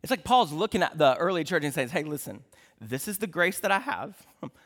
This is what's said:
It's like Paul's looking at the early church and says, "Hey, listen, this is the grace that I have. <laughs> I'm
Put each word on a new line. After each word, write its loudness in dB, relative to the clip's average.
It's -4
like -2
Paul's 4
looking 0
at -2
the 6
early 0
church 0
and -2
says, -2
"Hey, -2
listen, -8
this -6
is -6
the -2
grace 0
that 0
I 2
have. -6
<laughs> -14
I'm -12